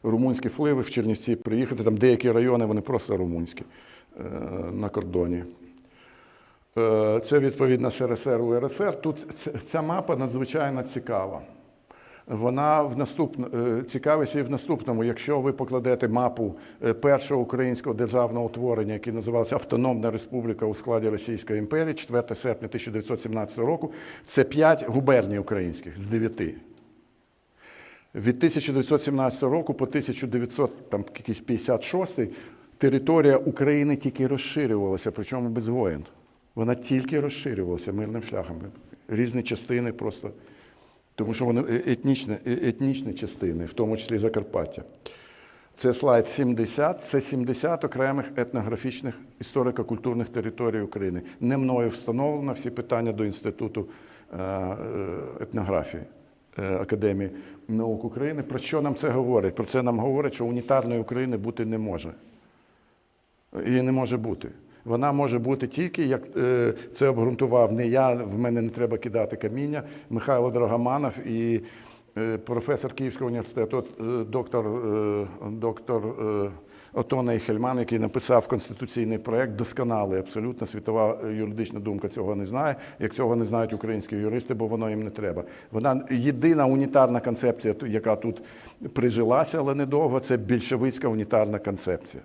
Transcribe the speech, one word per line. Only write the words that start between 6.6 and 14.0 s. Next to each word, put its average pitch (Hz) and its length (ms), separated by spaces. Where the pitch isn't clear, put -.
Е, 110 420
це 147 200
відповідно 135 520
С - 120
Р 120 100
С 110 140
Р, 117 140
У 117 120
Р 120 120
С 135 160
Р. 202 200
Тут - 260
ц-, - 140
ця 165 100
мапа 175 340
надзвичайно 131 680
цікава. 98 580
Вона 131 540
в 127 160
наступн-, 123 800
е, 131 40
цікавість 139 520